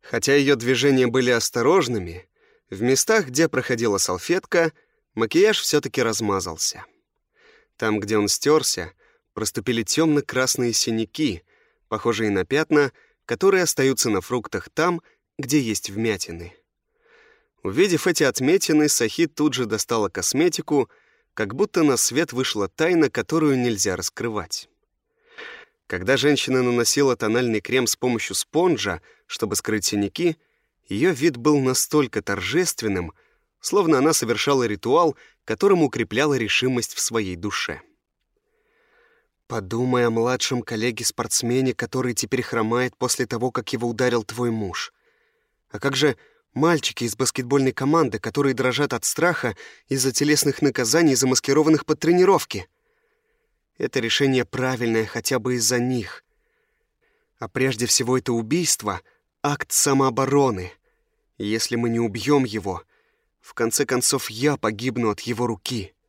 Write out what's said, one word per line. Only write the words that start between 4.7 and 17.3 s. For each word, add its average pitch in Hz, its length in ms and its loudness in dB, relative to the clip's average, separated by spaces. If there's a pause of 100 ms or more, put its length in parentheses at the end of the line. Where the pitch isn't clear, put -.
макияж 170 460 2
все-таки 135 420 -2
размазался. 98 840 -2 (920)
Там, 107 240 0
где 104 180 0
он 104 100 2
стерся, 127 640 0 (420)
проступили 113 480 -4
темно-красные 131 920 0
синяки, 113 680 -2 (460)
похожие 110 420 -2
на 95 140 0
пятна, 147 480 2 (320)
которые 185 380 2
остаются 135 480 2
на 101 100 0
фруктах 113 480 -6
там, 170 320 0 (380)
где 139 220 0
есть 110 300 -4
вмятины. 98 640 -4 (1080)